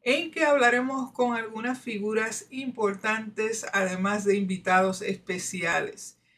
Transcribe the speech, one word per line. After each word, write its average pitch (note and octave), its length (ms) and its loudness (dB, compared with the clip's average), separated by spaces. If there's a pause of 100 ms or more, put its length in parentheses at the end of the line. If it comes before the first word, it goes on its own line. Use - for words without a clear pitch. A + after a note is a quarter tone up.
en D#4+ 280 0
que D#4+ 140 0
hablaremos C4 680 4
con B3 240 2
algunas A3+ 420 -4
figuras A3 720 -2
importantes, A3 1200 -2
además G3 520 0
de G3+ 120 4
invitados F#3 680 2
especiales. F3 1160 -4 (200)